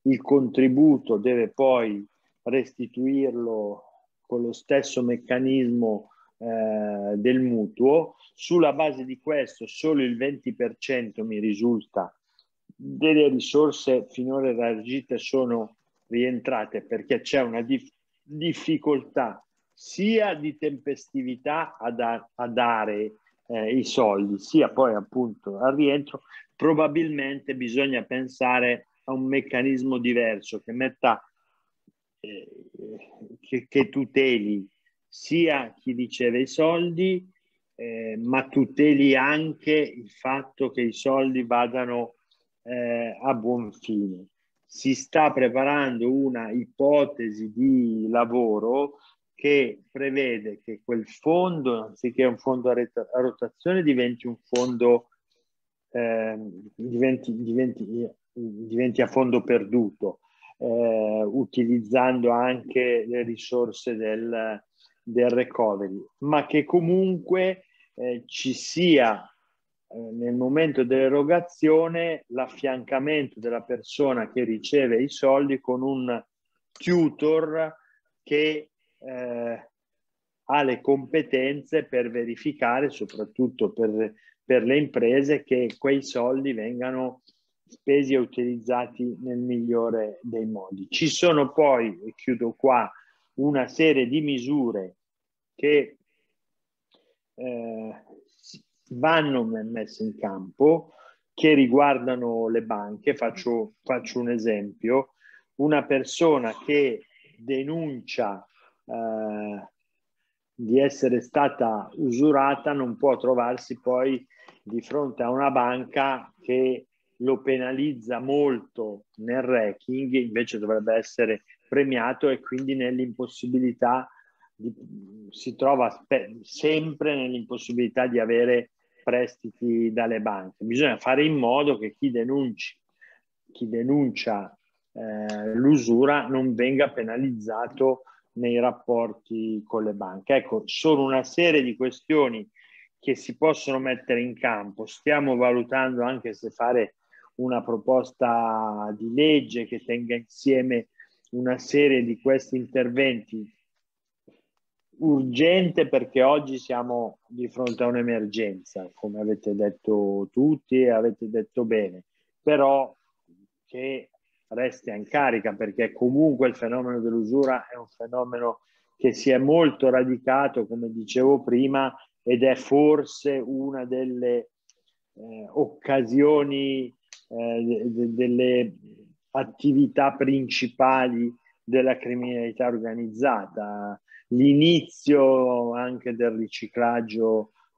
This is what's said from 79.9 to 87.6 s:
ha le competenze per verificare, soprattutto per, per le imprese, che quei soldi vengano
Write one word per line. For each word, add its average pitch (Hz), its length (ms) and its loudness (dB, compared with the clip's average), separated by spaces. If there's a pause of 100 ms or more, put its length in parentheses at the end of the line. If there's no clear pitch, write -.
ha 143 180 2
le 131 200 0
competenze 139 1000 0
per 120 260 -2
verificare, 120 800 -2
soprattutto 107 840 -4
per, 110 420 -2 (300)
per 127 180 4
le 127 140 2
imprese, 139 640 2
che 123 360 -2
quei 139 240 0
soldi 135 500 -2
vengano 123 720 -6 (440)